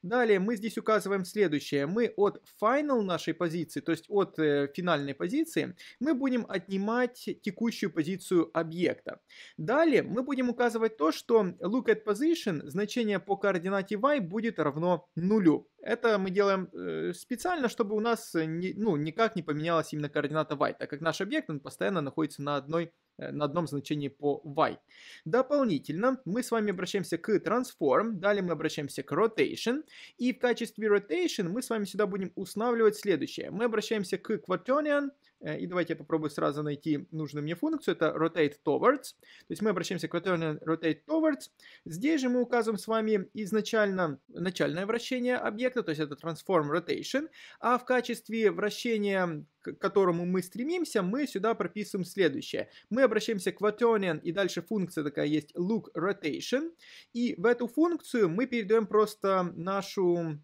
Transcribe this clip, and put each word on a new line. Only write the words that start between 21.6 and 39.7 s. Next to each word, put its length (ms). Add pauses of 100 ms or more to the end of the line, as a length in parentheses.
постоянно 400
находится 420
на 140
одной, 340 (280)
э, 140
на 120
одном 220
значении 420
по 360
y. 340 (480)
Дополнительно 1000
мы 180
с 80
вами 200
обращаемся 480
к 100 (100)
transform, 720
далее 300
мы 100
обращаемся 500
к 100
rotation, 680 (340)
и 160
в 60
качестве 500
rotation 600
мы 140
с 80
вами 140
сюда 220
будем 280
устанавливать 640
следующее. 540
Мы 140
обращаемся 540
к 200
quaternion, 720 (320)
э, 180
и 60
давайте 260
я 60
попробую 320
сразу 320
найти 480
нужную 340
мне 100
функцию, 420
это 100 (120)
rotate 360 (120)
towards, 480 (320)
то 40
есть 120
мы 80